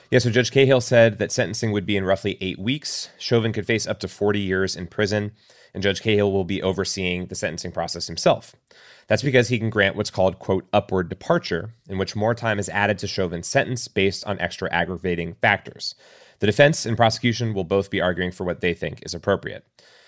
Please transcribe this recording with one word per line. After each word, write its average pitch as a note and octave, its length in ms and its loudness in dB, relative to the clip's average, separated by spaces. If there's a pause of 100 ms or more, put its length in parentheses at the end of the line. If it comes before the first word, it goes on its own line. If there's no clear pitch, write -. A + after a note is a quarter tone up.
(100)
Yeah, B2+ 80 6
so A#2+ 120 4
Judge A#2+ 200 2
Cahill C3+ 300 6
said A#2 380 6
that F#2+ 140 -2
sentencing A2 380 -2
would G2+ 160 -2
be G2+ 100 0
in G2 80 0
roughly F#2+ 360 0
eight F#2 180 -6
weeks. B2+ 500 -6 (100)
Chauvin A2+ 340 0
could G#2 140 -6
face A2+ 200 0
up G#2+ 140 -6
to F#2 80 -8
forty G#2 320 0
years F#2+ 340 -2
in E2+ 140 -10
prison, G#2 420 -2 (420)
and G2+ 120 -8
Judge G2 180 0
Cahill G#2 300 2
will F#2+ 120 0
be F2+ 160 -4
overseeing F#2 680 -2
the F2+ 100 -12
sentencing F2 340 -6
process E2+ 380 -6
himself. - 480 -2 (520)
That's G#2+ 140 2
because B2+ 240 4
he A#2 140 0
can A2+ 100 0
grant G2+ 240 2
what's G#2 160 -4
called, F#2 300 2
quote, F#2+ 320 -2
"upward G2 360 2
departure," G#2+ 680 -4 (140)
in G2 80 -8
which F#2+ 200 -4
more A2 180 0
time A2+ 240 -2
is G2+ 120 -4
added G2+ 280 2
to - 80 -8
Chauvin's E2+ 400 -4
sentence B2 400 -2
based - 400 -2
on G2 140 -6
extra F2+ 320 -4
aggravating F2 600 -2
factors. - 600 -2 (460)
The G2+ 60 2
defense C#3+ 380 4
and A2+ 120 0
prosecution A2+ 580 0
will G2 80 -2
both F#2+ 260 0
be F#2+ 120 -2
arguing F2+ 320 0
for - 100 -12
what F2+ 180 -4
they F2 140 0
think - 280 -8
is - 120 -10
appropriate. - 500 -4 (440)